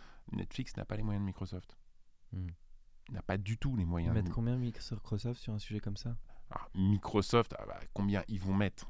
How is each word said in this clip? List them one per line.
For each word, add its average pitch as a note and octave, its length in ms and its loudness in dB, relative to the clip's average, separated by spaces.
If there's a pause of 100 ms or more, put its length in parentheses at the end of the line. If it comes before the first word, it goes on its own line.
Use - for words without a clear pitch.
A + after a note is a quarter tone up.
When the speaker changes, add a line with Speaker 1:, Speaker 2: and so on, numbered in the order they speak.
(320)
Speaker 1:
Netflix - 440 -4
n'a G2 80 -4
pas - 120 -6
les - 60 0
moyens G2+ 200 2
de G2+ 40 0
Microsoft. F#2 500 -6 (560)
Speaker 2:
Hmm. F2+ 160 -4 (640)
Speaker 1:
N'a G#2 120 -6
pas F#2+ 140 0
du G#2 220 0
tout C3+ 180 2
les G2+ 60 4
Speaker 2:
Ils E2 60 2
Speaker 1:
moyens E2+ 260 2
de A2+ 40 4
Speaker 2:
mettent F2+ 100 2
Speaker 1:
Mi- E2+ 60 -2
Speaker 2:
combien A#2+ 220 2
Microsoft A#2+ 840 -4
sur A2+ 120 -6
un G#2+ 60 -2
sujet G#2+ 220 -4
comme G2 160 -4
ça ? A#2 200 -4 (360)
Speaker 1:
Alors, - 220 -6
Microsoft, G2+ 840 6
ah - 80 -8
bah, - 120 -8 (140)
combien G2+ 340 2
ils G2+ 140 -2
vont F#2+ 140 2
mettre ? G2 360 2